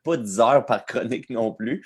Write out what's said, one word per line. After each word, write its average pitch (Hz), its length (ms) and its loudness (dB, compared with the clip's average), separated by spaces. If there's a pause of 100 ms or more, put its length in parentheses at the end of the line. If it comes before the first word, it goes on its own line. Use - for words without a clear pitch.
pas 165 140 0
dix 104 220 -4
heures 123 240 6
par 110 220 0
chronique 117 460 -4
non 113 200 -2
plus. 127 340 -6